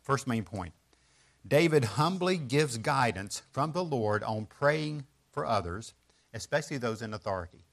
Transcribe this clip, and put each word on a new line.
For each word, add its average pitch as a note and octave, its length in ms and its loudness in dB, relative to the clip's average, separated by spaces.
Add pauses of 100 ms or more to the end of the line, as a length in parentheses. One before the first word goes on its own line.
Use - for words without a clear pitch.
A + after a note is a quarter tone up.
first C#3 260 0
main A2+ 160 -2
point, F#2 300 -8 (720)
David D3+ 380 6
humbly F3+ 540 2
gives C3+ 400 0
guidance A2+ 640 0 (100)
from D3 200 -2
the F3+ 120 -2
Lord G#2+ 400 0
on A2 220 -4
praying D3+ 600 0 (240)
for - 140 -4
others, F#2+ 480 -2 (400)
especially C#3 460 -4
those A2+ 240 -2
in A2 100 -8
authority. F#2+ 600 -6